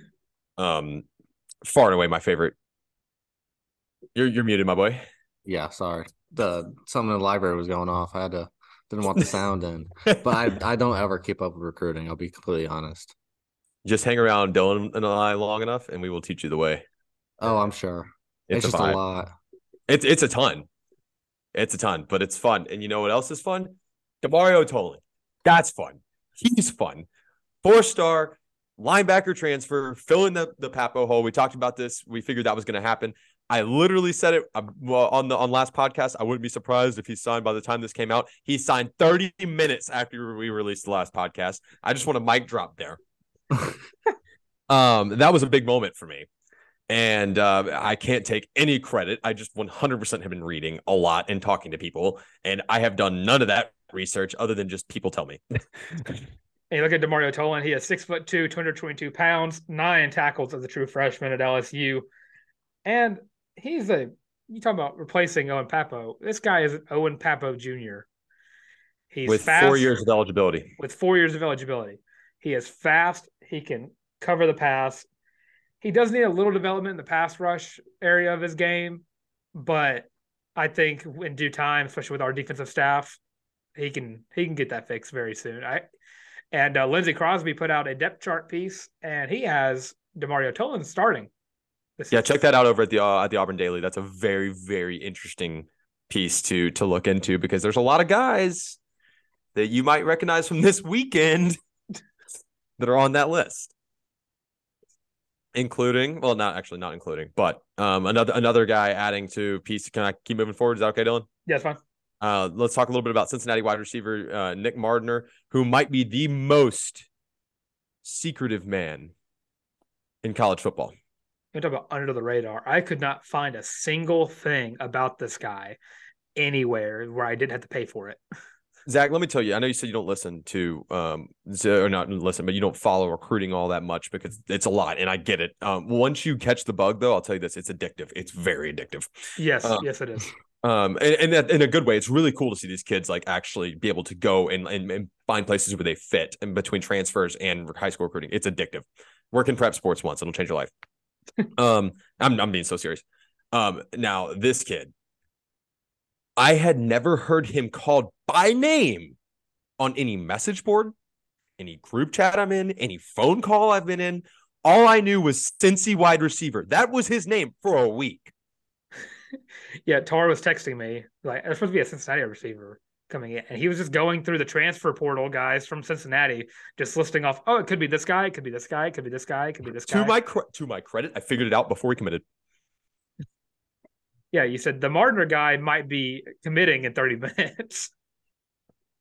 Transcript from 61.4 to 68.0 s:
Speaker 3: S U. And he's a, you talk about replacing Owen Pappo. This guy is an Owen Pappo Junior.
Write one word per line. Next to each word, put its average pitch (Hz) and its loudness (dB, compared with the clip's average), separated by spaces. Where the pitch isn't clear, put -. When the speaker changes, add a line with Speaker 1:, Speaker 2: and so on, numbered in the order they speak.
Speaker 3:
S 123 -4
U. 135 -2
And 220 2
he's 262 -4
a, 135 0
you 220 -14
talk 214 0
about 151 -4
replacing 160 0
Owen 135 -2
Pappo. 123 -4
This 214 -6
guy 185 2
is 147 0
an 156 -10
Owen 151 -2
Pappo 139 -2
Junior. 117 -14